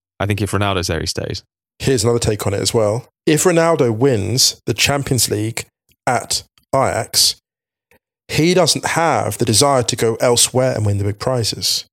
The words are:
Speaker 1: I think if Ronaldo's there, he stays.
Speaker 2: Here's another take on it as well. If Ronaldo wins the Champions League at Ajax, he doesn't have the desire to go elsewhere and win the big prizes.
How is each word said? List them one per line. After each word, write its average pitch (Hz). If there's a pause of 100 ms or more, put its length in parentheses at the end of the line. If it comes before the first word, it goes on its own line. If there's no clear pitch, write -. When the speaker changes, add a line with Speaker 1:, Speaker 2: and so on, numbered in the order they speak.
(180)
Speaker 1:
I 98
think 101
if 98
Ronaldo's 98
there, 80
he 78
stays. - (340)
Speaker 2:
Here's 131
another 120
take 107
on 101
it 101
as 104
well. 110 (180)
If 151
Ronaldo 165
wins 117
the -
Champions 139
League 107 (420)
at - (320)
Ajax, 113 (920)
he 165
doesn't 175
have 120
the -
desire 127
to 113
go 113
elsewhere 127
and 107
win 101
the 101
big 101
prizes. -